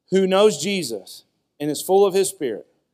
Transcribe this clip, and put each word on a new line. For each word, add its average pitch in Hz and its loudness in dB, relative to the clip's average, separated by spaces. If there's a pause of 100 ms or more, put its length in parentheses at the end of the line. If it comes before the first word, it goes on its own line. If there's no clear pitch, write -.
(100)
who 190 2
knows 190 2
Jesus 135 -8 (340)
and 151 -6
is 139 -8
full 196 4
of 185 0
his 190 0
Spirit, 110 -8 (280)